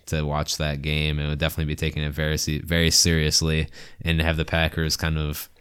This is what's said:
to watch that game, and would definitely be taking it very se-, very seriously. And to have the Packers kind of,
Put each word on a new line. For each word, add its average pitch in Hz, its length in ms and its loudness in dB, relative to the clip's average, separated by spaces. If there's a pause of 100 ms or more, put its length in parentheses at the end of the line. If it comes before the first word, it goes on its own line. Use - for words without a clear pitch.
to 78 160 -2
watch 76 360 -2
that 73 240 -2
game, 76 360 0
and 73 100 -2
would 76 100 -2
definitely 78 340 -2
be 76 40 -2
taking 76 260 -2
it 73 100 -2
very 78 260 0
se-, 76 220 -2
very 82 300 2
seriously. 78 760 4 (360)
And 82 160 2
to 80 60 2
have 82 140 2
the 82 80 0
Packers 80 500 0
kind 80 220 0
of, 73 320 -4 (100)